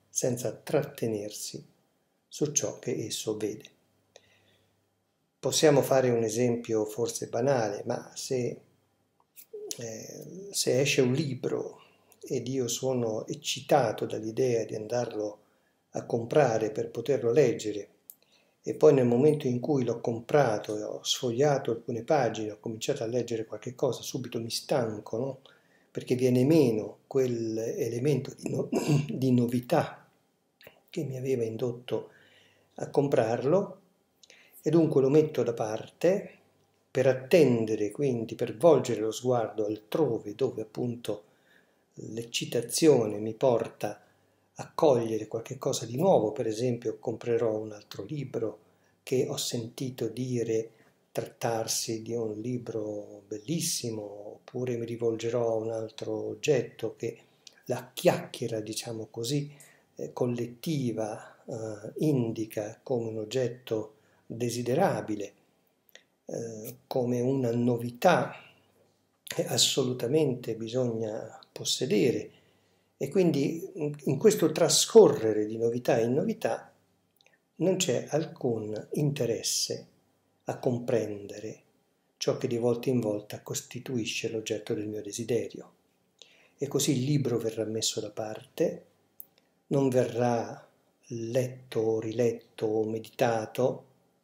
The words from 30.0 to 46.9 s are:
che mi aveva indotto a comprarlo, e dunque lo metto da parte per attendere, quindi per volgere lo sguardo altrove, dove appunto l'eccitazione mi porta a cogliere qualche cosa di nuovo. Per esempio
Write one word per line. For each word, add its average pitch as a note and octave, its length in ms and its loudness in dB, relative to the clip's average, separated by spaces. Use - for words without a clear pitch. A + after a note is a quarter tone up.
che E3+ 140 -4
mi C3 120 -6
aveva B2+ 280 -2
indotto A2+ 680 -4
a - 140 -6
comprarlo, C#3+ 880 2
e D#3+ 80 0
dunque D3+ 280 6
lo C3 100 6
metto D3 340 6
da A2+ 100 0
parte B2 800 -2
per B2+ 160 2
attendere, A#2 840 4
quindi B2 420 -2
per A#2 240 -6
volgere B2 440 6
lo A2 100 0
sguardo A2 540 0
altrove, A2 680 -2
dove A2+ 300 -2
appunto A#2+ 600 -6
l'eccitazione A#2 1200 2
mi A2 140 -6
porta A2+ 680 0
a - 180 -14
cogliere A2+ 540 2
qualche A#2+ 300 -8
cosa B2+ 280 -4
di A2+ 120 -8
nuovo. C#3 340 4
Per A#2+ 160 -4
esempio A2+ 520 -2